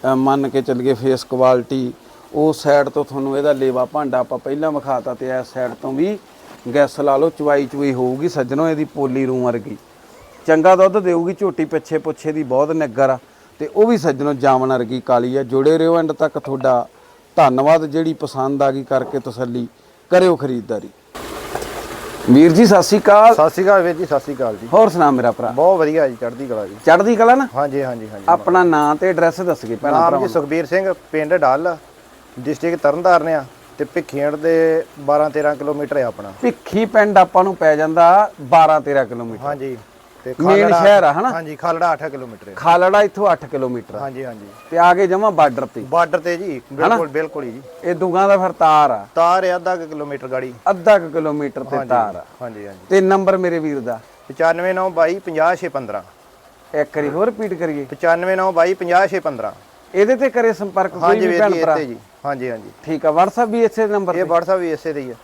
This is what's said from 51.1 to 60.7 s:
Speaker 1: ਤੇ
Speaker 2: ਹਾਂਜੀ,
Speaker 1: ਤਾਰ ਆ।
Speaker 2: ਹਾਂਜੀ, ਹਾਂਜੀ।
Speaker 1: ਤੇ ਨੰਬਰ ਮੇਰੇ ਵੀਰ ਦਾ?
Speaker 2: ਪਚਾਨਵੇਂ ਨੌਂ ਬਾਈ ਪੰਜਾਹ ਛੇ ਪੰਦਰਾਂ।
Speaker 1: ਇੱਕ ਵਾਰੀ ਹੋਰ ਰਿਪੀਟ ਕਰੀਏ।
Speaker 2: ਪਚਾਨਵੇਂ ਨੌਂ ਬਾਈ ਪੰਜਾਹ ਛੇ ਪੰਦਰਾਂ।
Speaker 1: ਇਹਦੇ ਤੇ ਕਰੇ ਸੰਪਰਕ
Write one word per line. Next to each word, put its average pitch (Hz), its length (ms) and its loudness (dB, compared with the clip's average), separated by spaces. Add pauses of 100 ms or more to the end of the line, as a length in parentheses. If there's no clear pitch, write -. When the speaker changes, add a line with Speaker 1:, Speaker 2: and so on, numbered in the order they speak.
Speaker 1:
ਤੇ 135 120 -6
Speaker 2:
ਹਾਂਜੀ, 135 120 -6
Speaker 1:
ਤਾਰ 110 280 0
ਆ। 78 80 -14 (180)
Speaker 2:
ਹਾਂਜੀ, 107 240 -14
ਹਾਂਜੀ। 98 120 -18 (120)
Speaker 1:
ਤੇ 190 100 4
ਨੰਬਰ 190 360 2
ਮੇਰੇ 175 220 -2
ਵੀਰ 147 220 -4
ਦਾ? 113 200 -8 (280)
Speaker 2:
ਪਚਾਨਵੇਂ 165 460 -2
ਨੌਂ 185 160 -2
ਬਾਈ 165 280 0
ਪੰਜਾਹ 170 360 0
ਛੇ 175 140 -8
ਪੰਦਰਾਂ। 104 340 -8 (720)
Speaker 1:
ਇੱਕ 151 220 -4
ਵਾਰੀ 147 120 -2
ਹੋਰ 165 160 -2
ਰਿਪੀਟ 214 300 -4
ਕਰੀਏ। 156 300 -6
Speaker 2:
ਪਚਾਨਵੇਂ 170 520 -2
ਨੌਂ 190 160 -2
ਬਾਈ 170 220 2
ਪੰਜਾਹ 185 320 0
ਛੇ 175 140 -4
ਪੰਦਰਾਂ। 113 320 -6 (420)
Speaker 1:
ਇਹਦੇ 208 220 2
ਤੇ 262 140 0
ਕਰੇ 226 220 0
ਸੰਪਰਕ 190 380 -4